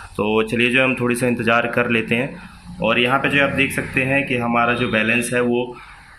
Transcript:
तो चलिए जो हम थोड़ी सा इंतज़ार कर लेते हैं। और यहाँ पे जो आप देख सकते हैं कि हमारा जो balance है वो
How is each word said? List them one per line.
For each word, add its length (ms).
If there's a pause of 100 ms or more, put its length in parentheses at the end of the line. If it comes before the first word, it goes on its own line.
तो 380
चलिए 240
जो 140
हम 120
थोड़ी 200
सा 120
इंतज़ार 420
कर 200
लेते 260
हैं। 640
और 200
यहाँ 200
पे 100
जो 140
आप 80
देख 200
सकते 320
हैं 240
कि 100
हमारा 360
जो 160
balance 440
है 100
वो 200 (560)